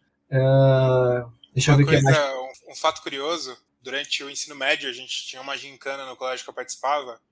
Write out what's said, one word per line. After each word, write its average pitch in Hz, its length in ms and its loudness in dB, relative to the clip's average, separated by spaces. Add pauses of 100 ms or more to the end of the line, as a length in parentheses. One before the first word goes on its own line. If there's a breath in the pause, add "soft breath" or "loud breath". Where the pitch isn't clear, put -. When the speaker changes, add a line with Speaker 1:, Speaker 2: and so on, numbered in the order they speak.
(300)
Speaker 1:
É, 131 960 4 (280)
deixa 131 180 2
eu 139 40 8
Speaker 2:
Uma - 20 8
Speaker 1:
ver 143 60 8
o 139 40 4
que 147 140 4
Speaker 2:
coisa, - 20 4 (160)
Speaker 1:
mais. 139 140 0 (340)
Speaker 2:
um, - 40 -20
um 135 40 -14
fato - 280 -2
curioso: 143 520 -6 (260)
durante 139 420 -6
o 139 60 -10
ensino 143 260 -8
médio, 143 340 -2
a 120 40 -6
gente 127 340 -10
tinha 131 140 -14
uma 135 160 -6
gincana 139 480 -10
no 127 100 -12
colégio 127 280 -6
que - 60 -16
eu 131 40 -14
participava, 131 680 -4 (120)